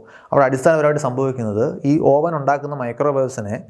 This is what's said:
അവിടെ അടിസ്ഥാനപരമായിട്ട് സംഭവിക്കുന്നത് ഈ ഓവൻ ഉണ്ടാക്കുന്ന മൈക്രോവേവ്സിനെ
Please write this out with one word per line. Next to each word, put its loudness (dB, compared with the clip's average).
അവിടെ 4
അടിസ്ഥാനപരമായിട്ട് 2
സംഭവിക്കുന്നത് -2
ഈ 4
ഓവൻ 2
ഉണ്ടാക്കുന്ന -2
മൈക്രോവേവ്സിനെ -2